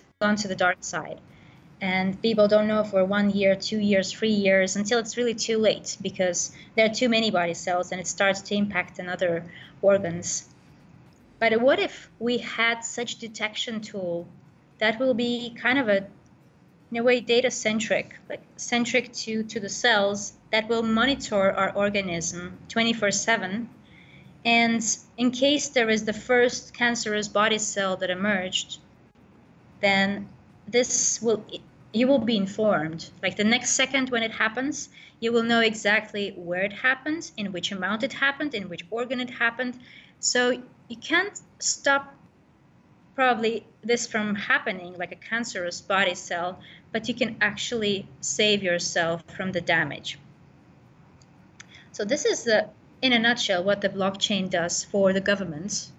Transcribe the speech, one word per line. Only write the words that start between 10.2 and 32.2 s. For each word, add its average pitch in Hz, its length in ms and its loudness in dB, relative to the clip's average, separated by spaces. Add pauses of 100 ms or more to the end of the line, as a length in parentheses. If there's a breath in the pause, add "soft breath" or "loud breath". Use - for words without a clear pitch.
But 226 220 2
what 285 200 4
if - 380 -6
we 240 200 0
had 233 440 -2
such - 360 -8
detection 214 640 -8
tool 175 440 -6 (540)
that 220 200 0
will 262 140 2
be 240 460 -2
kind 247 180 2
of 240 120 2
a, 196 180 2 (840)
in 233 60 -4
a 233 60 -2
way, 247 160 4
data-centric, 233 960 0 (140)
like, - 120 -10 (140)
centric 240 580 0
to, 220 300 -6
to 220 160 -8
the 196 100 -6
cells 202 640 2 (180)
that 220 180 0
will 226 140 0
monitor 220 680 2
our 190 240 0
organism 185 800 -2 (120)
twenty-four 226 420 0
seven? 208 580 -2 (760 loud breath)
And 233 360 4 (360)
in 240 140 2
case 277 380 2
there 233 200 2
is 220 160 2
the 214 80 -2
first 247 600 0
cancerous 220 540 -2
body 214 300 2
cell 196 400 -2
that 185 120 -4
emerged, 185 720 -2 (1000)
then 196 480 2 (380)
this - 540 0
will, 220 220 0 (480)
you 240 160 2
will 277 120 6
be 220 180 0